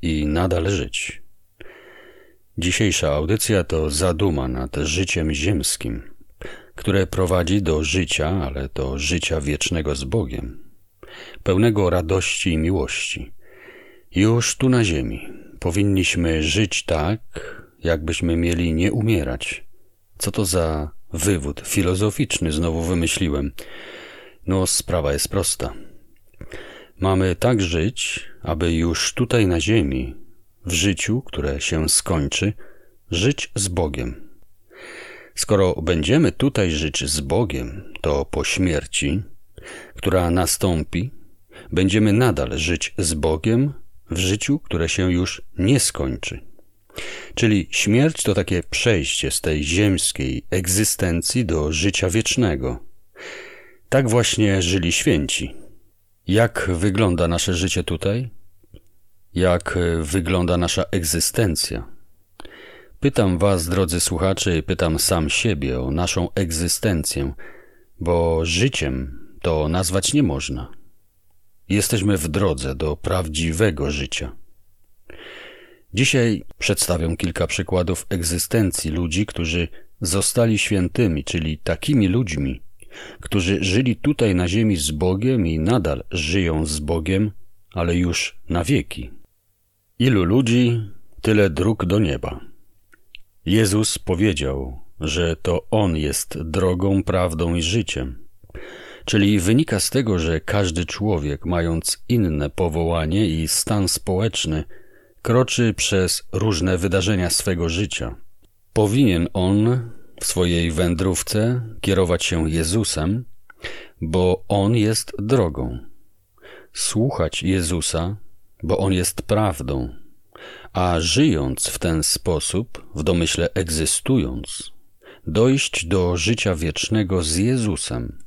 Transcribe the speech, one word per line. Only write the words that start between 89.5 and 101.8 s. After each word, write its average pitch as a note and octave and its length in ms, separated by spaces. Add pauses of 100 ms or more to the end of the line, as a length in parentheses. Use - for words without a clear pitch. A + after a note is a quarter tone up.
Ilu A#2 240
ludzi, A#2 680 (320)
tyle G#2 280
dróg F2+ 360
do G2 140
nieba. F2+ 400 (1080)
Jezus G#2 540
powiedział, C#2 800 (200)
że E2 360
to - 360
On G2 260
jest D2+ 440
drogą, F#2 640
prawdą E2+ 520
i F2 60
życiem. E2 640 (800)
Czyli G#2 340
wynika A2 400
z - 100
tego, A2 300
że D#2+ 200
każdy F2 460
człowiek, D#2 600
mając E2+ 640